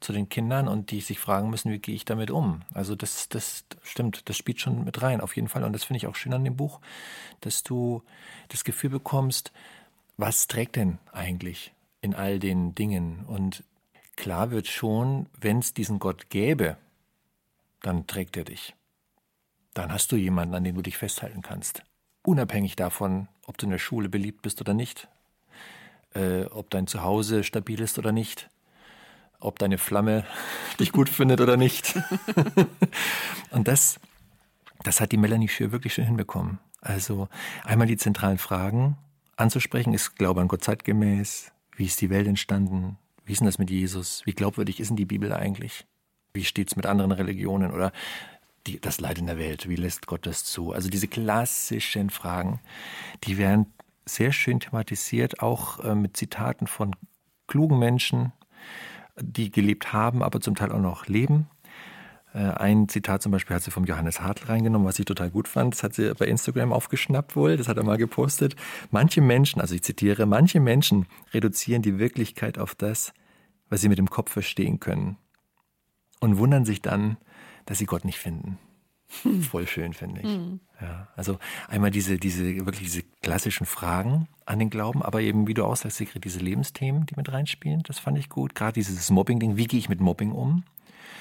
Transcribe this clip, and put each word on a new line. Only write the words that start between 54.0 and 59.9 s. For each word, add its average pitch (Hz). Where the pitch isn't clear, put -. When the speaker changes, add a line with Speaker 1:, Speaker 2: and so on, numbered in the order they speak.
Speaker 1:
sehr 123
schön 123
thematisiert, -
auch, 120
äh, 107
mit 104
Zitaten -
von 101
klugen 147
Menschen, 123
die 113
gelebt 101